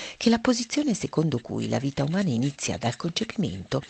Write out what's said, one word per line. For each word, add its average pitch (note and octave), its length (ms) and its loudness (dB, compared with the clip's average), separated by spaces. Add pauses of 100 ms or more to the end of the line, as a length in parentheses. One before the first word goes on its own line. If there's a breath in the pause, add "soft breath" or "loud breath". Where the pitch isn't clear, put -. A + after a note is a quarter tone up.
(180 loud breath)
che - 100 2
la A3+ 120 6
posizione B3+ 520 2
secondo D3+ 460 0
cui A2 280 -4
la A#2 120 2
vita C#3 260 0
umana F3+ 240 2
inizia A#2+ 480 0
dal A#2 200 -2
concepimento C3+ 920 -4